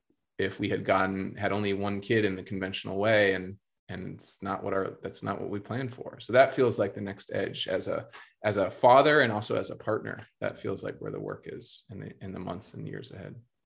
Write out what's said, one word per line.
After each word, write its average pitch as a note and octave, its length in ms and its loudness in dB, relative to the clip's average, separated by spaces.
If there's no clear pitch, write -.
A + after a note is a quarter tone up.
if F#2+ 220 -2
we G2+ 100 0
had G#2 160 -2
gotten, F#2+ 500 2
had G2+ 160 -2
only G2+ 220 0
one G2 280 -2
kid A2 240 2
in G2 100 0
the F#2 80 -10
conventional F#2+ 540 -6
way, G#2 360 6
and, F#2 220 -6
and F#2 260 -10
it's - 260 -20
not G2 220 -4
what G2 100 -2
our, F#2+ 280 -2
that's - 220 -10
not G2+ 160 -2
what G2 100 -6
we G2+ 100 -6
planned A#2 340 -6
for. - 260 -12
So - 140 -10
that B2+ 200 8
feels B2 240 4
like G2 160 2
the G#2+ 80 -8
next G2 320 -8
edge - 340 -4
as - 200 -2
a, E2 200 -4
as G#2 140 2
a F#2+ 120 2
father C#3 520 8
and A#2+ 100 4
also G#2+ 240 -2
as - 140 -2
a - 60 -10
partner. - 520 -4
That - 180 -4
feels - 240 -6
like G2 160 -8
where - 120 -8
the G1+ 80 -6
work - 280 -10
is - 420 -14
in G#2 120 -12
the, G#2 100 -12
in F#2+ 120 -10
the F#2 60 -8
months F#2 340 -10
and - 140 -10
years G2+ 240 -10
ahead. - 240 -14